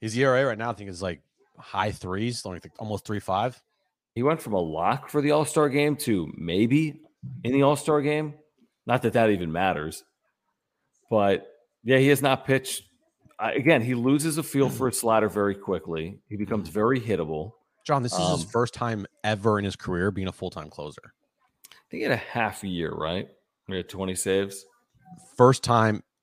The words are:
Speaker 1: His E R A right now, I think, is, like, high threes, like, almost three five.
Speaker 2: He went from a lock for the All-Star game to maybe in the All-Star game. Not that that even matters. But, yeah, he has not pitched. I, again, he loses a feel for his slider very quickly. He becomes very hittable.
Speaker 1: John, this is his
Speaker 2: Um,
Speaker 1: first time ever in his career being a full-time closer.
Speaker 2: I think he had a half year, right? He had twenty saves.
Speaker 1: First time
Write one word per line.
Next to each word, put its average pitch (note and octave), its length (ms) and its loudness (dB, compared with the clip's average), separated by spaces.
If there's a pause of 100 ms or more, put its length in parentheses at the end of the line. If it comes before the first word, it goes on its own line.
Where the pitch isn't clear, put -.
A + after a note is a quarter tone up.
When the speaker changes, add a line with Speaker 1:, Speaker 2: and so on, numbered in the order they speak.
Speaker 1:
His A2 160 -6
E C3 80 2
R B2+ 120 4
A C#3 80 2
right A2+ 120 -2
now, A#2 120 -6
I A#2 40 -4
think, G2+ 160 -14
is, F2 120 -12
like, F2 200 -6 (360)
high G2+ 340 -4
threes, G#2 540 -6
like, F2+ 340 -12
almost G#2+ 260 -6
three G#2 140 -4
five. G#2 420 -2 (520)
Speaker 2:
He A#2 100 -2
went D#3 180 0
from A2 120 -8
a F#2+ 80 2
lock E2+ 480 -2
for D3 120 0
the C#3+ 100 2
All-Star D3+ 360 2
game C#3+ 300 0
to F#2+ 400 0
maybe A#2 640 0 (420)
in B2 80 -2
the C#3 120 4
All-Star D3 380 2
game. D3 340 -2 (500)
Not B2 160 2
that A2+ 120 0
that A2+ 160 4
even F2 220 0
matters. D#2+ 540 -2 (1040)
But, G2+ 380 4 (360)
yeah, C3 140 4
he C3+ 100 6
has C#3 140 4
not C3+ 240 0
pitched. - 380 -2 (540)
I, A2+ 160 -4
again, C#3 280 4
he B2 140 0
loses C#3+ 420 0
a D#3+ 60 -2
feel C#3 260 0
for A#2 180 -2
his A2+ 120 -2
slider A2 280 4
very G2+ 280 0
quickly. F2+ 640 -6 (100)
He G#2+ 80 -10
becomes G2 320 -4
very A2 320 0
hittable. E2+ 500 -4 (340)
Speaker 1:
John, C#3+ 160 0
this A#2+ 120 -4
is F#2 60 0
his F2+ 240 0
Speaker 2:
Um, E2+ 40 -12
Speaker 1:
first A#2 260 -2
time A2+ 320 -6 (180)
ever G#2 360 2
in G2+ 60 -2
his F#2+ 100 -4
career F#2 340 -2
being F#2+ 200 -4
a - 20 -6
full-time D#2+ 380 -10
closer. - 440 -14 (560)
Speaker 2:
I - 60 -20 (160)
think - 80 -8
he - 40 -4
had - 100 0
a - 20 0
half - 480 -4
year, E2+ 280 -4
right? D#2+ 360 -4 (400)
He G2 80 -6
had F2+ 140 -6
twenty F#2 260 -4
saves. G2 500 -2 (720)
Speaker 1:
First B2+ 260 8
time A2+ 380 2 (220)